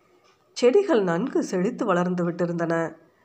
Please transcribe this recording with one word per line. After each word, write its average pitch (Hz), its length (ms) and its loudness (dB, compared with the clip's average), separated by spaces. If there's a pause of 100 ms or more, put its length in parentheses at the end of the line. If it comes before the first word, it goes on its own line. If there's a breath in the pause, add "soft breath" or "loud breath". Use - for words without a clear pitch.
(560 soft breath)
செடிகள் 254 460 4
நன்கு 190 400 0
செழித்து 190 420 -2
வளர்ந்து 180 400 0
விட்டிருந்தன. 170 500 -2 (500 soft breath)